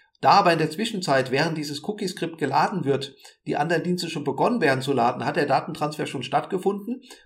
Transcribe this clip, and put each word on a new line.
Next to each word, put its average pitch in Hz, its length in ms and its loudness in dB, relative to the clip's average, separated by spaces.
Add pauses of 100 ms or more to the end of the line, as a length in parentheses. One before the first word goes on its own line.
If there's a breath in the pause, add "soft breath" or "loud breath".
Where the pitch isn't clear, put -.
(200 loud breath)
Da 131 120 6
aber 180 200 6
in 160 60 2
der 156 120 0
Zwischenzeit, 180 600 0
während 160 260 0
dieses 147 280 -6
Cookie-Skript 185 540 -6
geladen 151 460 0
wird, 135 300 -2 (320 loud breath)
die 151 100 -2
anderen 160 280 0
Dienste 180 260 -2
schon 143 140 -6
begonnen 156 360 0
werden 135 220 2
zu 139 100 -2
laden, 120 320 2
hat 143 120 -2
der 151 100 2
Datentransfer 151 600 -2
schon 123 180 -8
stattgefunden. 196 800 -2 (240 loud breath)